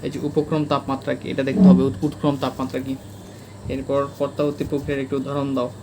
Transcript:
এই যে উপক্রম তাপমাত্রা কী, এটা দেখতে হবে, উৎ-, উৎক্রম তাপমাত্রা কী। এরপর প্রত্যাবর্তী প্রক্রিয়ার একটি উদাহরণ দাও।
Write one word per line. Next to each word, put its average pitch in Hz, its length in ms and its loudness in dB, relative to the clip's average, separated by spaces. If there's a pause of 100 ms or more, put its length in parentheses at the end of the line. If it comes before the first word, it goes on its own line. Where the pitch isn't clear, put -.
এই 131 80 -4
যে 147 80 -8
উপক্রম 151 460 0
তাপমাত্রা 135 500 -2
কী, - 140 -10
এটা 139 140 -2
দেখতে 135 180 2
হবে, 185 220 10
উৎ-, 135 180 0
উৎক্রম 143 360 0
তাপমাত্রা 131 420 -4
কী। 131 160 -6 (720)
এরপর 139 380 -2 (100)
প্রত্যাবর্তী 147 460 -2
প্রক্রিয়ার 139 380 -2
একটি 135 140 -2
উদাহরণ 139 400 -2
দাও। 123 160 0 (120)